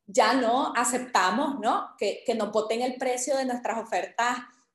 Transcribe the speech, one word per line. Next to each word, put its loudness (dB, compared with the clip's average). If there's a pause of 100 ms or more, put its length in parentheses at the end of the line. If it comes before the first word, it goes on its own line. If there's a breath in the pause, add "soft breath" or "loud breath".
ya 4
no 2
aceptamos, 0
¿no? 0
Que, -2
que 0
nos -2
boten 0
el -2
precio -2
de 0
nuestras -2
ofertas -2 (360 loud breath)